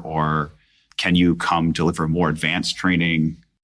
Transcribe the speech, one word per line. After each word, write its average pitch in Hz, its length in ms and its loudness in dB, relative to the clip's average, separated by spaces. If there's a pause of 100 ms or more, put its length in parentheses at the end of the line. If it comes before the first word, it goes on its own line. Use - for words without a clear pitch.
or, 78 480 -2 (460)
"Can 90 180 0
you 87 200 4
come 82 360 0
deliver 82 380 0
more 82 180 2
advanced 80 480 -2
training? 82 640 0 (260)